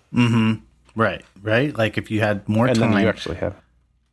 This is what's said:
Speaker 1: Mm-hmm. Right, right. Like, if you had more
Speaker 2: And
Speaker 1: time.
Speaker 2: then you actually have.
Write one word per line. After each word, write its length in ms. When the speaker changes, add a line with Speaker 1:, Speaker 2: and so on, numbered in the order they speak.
Speaker 1:
Mm-hmm. 480
Right, 280
right. 340
Like, 220
if 120
you 100
had 280
more 180
Speaker 2:
And 120
Speaker 1:
time. 140
Speaker 2:
then 100
you 60
actually 280
have. 180